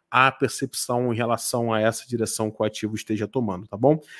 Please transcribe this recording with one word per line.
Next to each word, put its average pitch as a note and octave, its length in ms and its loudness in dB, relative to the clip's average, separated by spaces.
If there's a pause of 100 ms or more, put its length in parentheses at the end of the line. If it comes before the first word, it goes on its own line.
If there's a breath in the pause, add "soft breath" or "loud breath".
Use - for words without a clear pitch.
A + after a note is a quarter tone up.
(120)
a B2+ 200 6
percepção B2 800 -2
em A2 40 -2
relação A#2 560 -2
a A2 80 2
essa A2+ 240 2
direção A2 460 -2
que - 100 -6
o A2 40 2
ativo G#2+ 320 -4
esteja G#2+ 320 -4
tomando, G2+ 400 -4
tá G2+ 80 -10
bom? C#3+ 240 4 (180 loud breath)